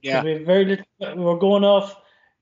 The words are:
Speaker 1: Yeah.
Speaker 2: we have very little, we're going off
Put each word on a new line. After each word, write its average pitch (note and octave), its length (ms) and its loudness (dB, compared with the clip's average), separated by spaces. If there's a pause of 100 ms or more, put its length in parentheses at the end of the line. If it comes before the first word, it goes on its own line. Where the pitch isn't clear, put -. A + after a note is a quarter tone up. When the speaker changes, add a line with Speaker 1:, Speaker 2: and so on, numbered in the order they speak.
Speaker 1:
Yeah. C3+ 220 -2
Speaker 2:
we D#3+ 80 -4
have D#3 120 -6
very F#3 220 2
little, G3 200 -4 (380)
we're F3 140 0
going G3+ 280 2
off G3 300 2 (460)